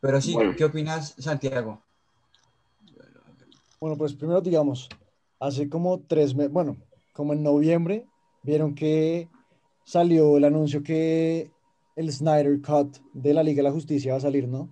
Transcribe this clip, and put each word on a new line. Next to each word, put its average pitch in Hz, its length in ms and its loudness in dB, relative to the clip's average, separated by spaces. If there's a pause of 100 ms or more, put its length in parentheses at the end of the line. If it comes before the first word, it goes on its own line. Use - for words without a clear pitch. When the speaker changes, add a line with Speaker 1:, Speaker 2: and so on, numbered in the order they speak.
Speaker 1:
Pero 135 200 0
sí, 113 140 -4
Speaker 2:
Bueno. 107 220 2
Speaker 1:
¿qué 156 80 0
opinas, 156 540 -4
Santiago? 131 600 -6 (2000)
Speaker 3:
Bueno, 156 160 -6
pues 151 180 -4
primero, 170 260 0
digamos, 156 480 0 (500)
hace 143 300 -4
como 175 340 -2
tres 147 320 2
me-, 143 140 0
bueno, 147 280 -2 (360)
como 147 200 -4
en 147 100 -2
noviembre, 165 640 2 (360)
vieron 151 320 0
que 156 540 0 (560)
salió 165 520 4
el 143 80 6
anuncio 147 380 2
que 160 680 -2 (460)
el 160 160 -6
Snyder 143 480 2
Cut 147 380 -2 (140)
de 139 220 0
la 160 80 2
Liga 151 160 0
de 143 100 2
la 139 40 0
Justicia 143 400 -4
va 135 60 -2
a 131 40 -6
salir, 139 260 -2
¿no? 135 240 -8